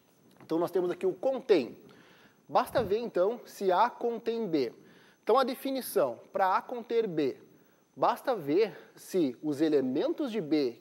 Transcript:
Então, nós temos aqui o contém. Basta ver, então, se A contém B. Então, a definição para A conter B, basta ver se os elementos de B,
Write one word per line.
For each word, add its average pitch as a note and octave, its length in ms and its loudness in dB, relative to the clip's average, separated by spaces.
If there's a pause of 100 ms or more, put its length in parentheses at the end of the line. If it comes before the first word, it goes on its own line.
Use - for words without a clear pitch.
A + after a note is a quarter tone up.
(420)
Então, E3 160 -2
nós E3+ 120 0
temos F3 200 0
aqui F#3+ 160 -4
o F#3 60 0
contém. F#3 640 0 (720)
Basta A#3+ 340 0
ver, G3+ 160 0
então, A3 480 0
se F#3+ 260 -2
A G#3 160 4
contém A3+ 580 -4
B. C#3+ 260 0 (500)
Então, A3 160 4
a C4+ 60 4
definição A#3 760 -2 (100)
para F#3+ 260 2
A A#3 40 2
conter A#3 460 -2
B, D#3 320 -2 (580)
basta A3 400 0
ver E3+ 400 0 (180)
se D3 480 -2
os D3 200 -2
elementos D#3 680 0
de G#3+ 120 -4
B, C#3+ 380 0